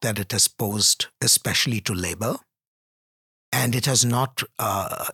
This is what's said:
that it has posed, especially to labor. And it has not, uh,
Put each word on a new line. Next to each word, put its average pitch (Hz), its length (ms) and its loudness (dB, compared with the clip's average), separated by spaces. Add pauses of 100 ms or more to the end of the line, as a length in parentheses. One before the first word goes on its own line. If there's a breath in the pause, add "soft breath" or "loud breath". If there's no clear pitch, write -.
that 107 180 -2
it 98 120 -6
has - 160 2
posed, 104 600 0 (140)
especially 110 600 2
to 104 120 -2
labor. 92 440 -4 (1120)
And 123 220 0
it 127 120 0
has 120 200 4
not, 123 380 0 (160)
uh, 98 540 -2